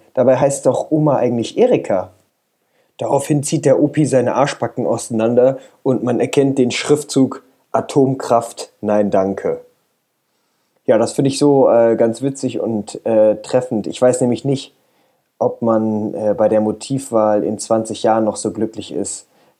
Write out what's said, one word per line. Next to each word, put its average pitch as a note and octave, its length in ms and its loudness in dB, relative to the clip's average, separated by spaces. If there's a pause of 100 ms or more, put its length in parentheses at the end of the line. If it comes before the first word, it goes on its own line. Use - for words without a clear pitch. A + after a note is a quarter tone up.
(140)
Dabei B2+ 220 4
heißt C3+ 300 0
doch B2+ 240 0
Oma D3+ 260 2
eigentlich A#2+ 420 -2
Erika.“ C#3 520 0 (880)
Daraufhin C#3 440 -2
zieht - 220 -4
der - 180 4
Opi D3+ 240 0
seine B2+ 280 0
Arschbacken B2 520 -2
auseinander A#2+ 720 0 (240)
und B2+ 220 0
man A#2+ 160 -2
erkennt C3+ 360 0
den B2 140 2
Schriftzug: - 720 0 (300)
„Atomkraft, B2+ 1080 0
nein G#2 300 0
danke.“ F#2+ 500 -2 (1200)
Ja, A2 140 4
das A2+ 140 0
finde C#3+ 160 0
ich C#3 100 -4
so, C#3 320 4
äh, A2+ 260 4
ganz A#2 260 0
witzig C3 360 -6
und, G#2+ 480 -6
äh, G#2+ 360 4
treffend. B2 440 -2
Ich - 140 -10
weiß B2+ 200 2
nämlich A#2+ 240 -2
nicht, C3+ 300 -4 (640)
ob B2 240 -2
man, A2 520 0
äh, G#2+ 220 -2
bei G#2+ 120 2
der G#2+ 120 2
Motivwahl G#2+ 840 0
in A2 140 -4
zwanzig A2+ 440 -4
Jahren A2+ 220 2
noch G#2 120 -2
so G#2 160 -6
glücklich - 400 -8
ist, - 340 -8 (340)